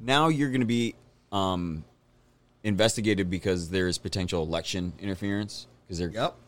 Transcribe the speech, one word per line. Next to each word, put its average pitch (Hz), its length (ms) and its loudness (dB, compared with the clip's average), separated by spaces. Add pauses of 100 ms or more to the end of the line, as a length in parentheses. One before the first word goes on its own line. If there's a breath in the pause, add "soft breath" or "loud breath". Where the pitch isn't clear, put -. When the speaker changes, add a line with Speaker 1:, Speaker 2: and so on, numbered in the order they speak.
Speaker 1:
Now 139 280 4
you're 143 220 2
gonna 127 140 2
be, 117 300 0 (380)
um, 90 520 0 (800)
investigated 104 680 2
because 90 400 0
there 92 160 2
is 87 120 0
potential 90 440 -2
election 85 580 -4
interference 101 680 -4 (220)
'cause 90 100 -6
they're 87 120 -2
Speaker 2:
Yep. 123 240 -2 (140)